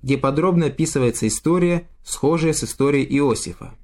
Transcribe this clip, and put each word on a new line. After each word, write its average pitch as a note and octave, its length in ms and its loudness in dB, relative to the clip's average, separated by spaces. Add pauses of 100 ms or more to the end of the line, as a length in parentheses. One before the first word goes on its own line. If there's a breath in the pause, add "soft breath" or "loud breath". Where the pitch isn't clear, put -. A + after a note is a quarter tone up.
где C3+ 140 0
подробно D#3+ 480 2
описывается C3+ 640 0
история, F3 580 0 (160)
схожая D#3+ 480 0
с C#3 140 -2
историей C#3 400 0 (140)
Иосифа. A#2 640 -2